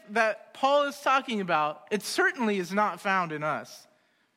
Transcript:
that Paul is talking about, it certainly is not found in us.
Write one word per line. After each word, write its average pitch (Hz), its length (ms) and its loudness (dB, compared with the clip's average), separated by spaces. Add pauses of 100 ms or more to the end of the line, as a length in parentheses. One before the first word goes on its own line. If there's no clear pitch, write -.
that 220 440 0
Paul 285 320 4
is 277 140 -6
talking 262 420 0
about, 156 500 0
it 208 120 -2
certainly 269 540 0
is 180 160 -6
not 196 260 0
found 190 320 0
in 151 100 -6
us. 143 460 -6 (500)